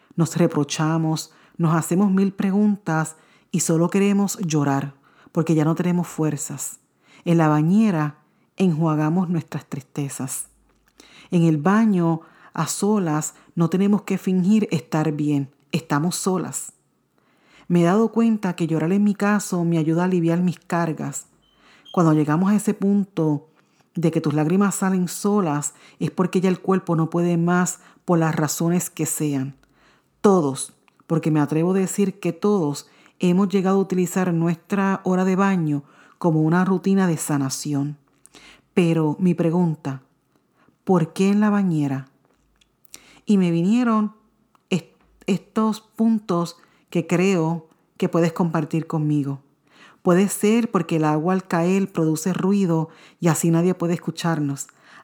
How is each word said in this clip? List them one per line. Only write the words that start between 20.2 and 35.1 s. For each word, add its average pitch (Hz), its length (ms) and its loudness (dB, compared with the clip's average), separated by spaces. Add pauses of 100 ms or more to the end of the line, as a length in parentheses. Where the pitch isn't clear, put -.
mis 180 180 0
cargas. 156 680 -6 (680)
Cuando 165 220 4
llegamos 151 360 2
a 214 60 4
ese 202 180 0
punto 185 680 0 (500)
de 165 180 0
que 165 80 -2
tus 156 120 -2
lágrimas 175 440 0
salen 185 320 0
solas, 180 680 -2 (240)
es - 140 -4
porque 180 280 -2
ya 185 80 2
el 185 120 0
cuerpo 185 340 -2
no 160 160 0
puede 175 260 0
más 175 440 0 (240)
por 170 160 2
las 160 160 0
razones 165 540 -2
que 156 160 -6
sean. 139 500 -4 (640)
Todos, 165 520 2 (360)
porque 165 240 0
me 151 80 2
atrevo 160 320 0
a 190 60 0
decir 190 420 -2
que 175 120 -2
todos 170 560 -2 (300)
hemos 185 300 2
llegado 190 280 0
a 196 60 2
utilizar 185 500 -2
nuestra 180 720 -2
hora 185 220 0